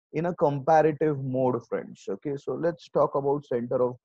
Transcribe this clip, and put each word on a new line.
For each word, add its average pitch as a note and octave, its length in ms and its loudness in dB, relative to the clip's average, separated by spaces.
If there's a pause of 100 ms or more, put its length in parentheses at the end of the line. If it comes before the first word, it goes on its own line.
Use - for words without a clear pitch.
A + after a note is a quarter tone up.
(140)
in D#3+ 140 -2
a F3 80 -4
comparative D3+ 840 2
mode, B2+ 460 0
friends. - 400 -8
Okay, C#3 300 -6
so C#3+ 160 -6
let's E3 360 -4
talk - 260 2
about C#3 300 0
center B2 360 -2
of A#2+ 240 -2